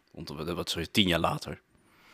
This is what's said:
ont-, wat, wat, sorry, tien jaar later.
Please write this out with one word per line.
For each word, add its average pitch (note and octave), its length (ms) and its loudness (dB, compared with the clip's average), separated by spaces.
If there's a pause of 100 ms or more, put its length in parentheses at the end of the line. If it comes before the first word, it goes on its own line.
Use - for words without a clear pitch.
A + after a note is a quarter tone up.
(120)
ont-, E2 160 -12
wat, D2+ 240 -6
wat, F2 180 -4
sorry, E2 200 -4
tien G2+ 180 6
jaar E2 120 4
later. - 400 -2 (540)